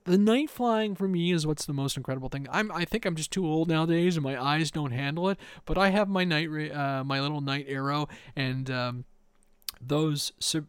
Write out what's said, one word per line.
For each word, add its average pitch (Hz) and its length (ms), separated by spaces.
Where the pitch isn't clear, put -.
The 180 140
night 226 320
flying 220 440
for 196 140
me 175 240
is 160 140
what's 151 200
the 151 60
most 139 240
incredible 131 320
thing. 139 220
I'm, 208 200
I 170 140
think 214 200
I'm 175 120
just 156 160
too 190 140
old 160 220
nowadays 165 480
and 151 80
my 135 160
eyes 147 300
don't 147 220
handle 143 360
it, 196 100
but 160 120
I 196 140
have 202 180
my 190 160
night 165 260
ra-, 147 500
uh, 131 40
my 135 160
little 143 200
night 139 280
arrow, 139 400
and, 131 340
um, 123 340
those, 151 540
so - 300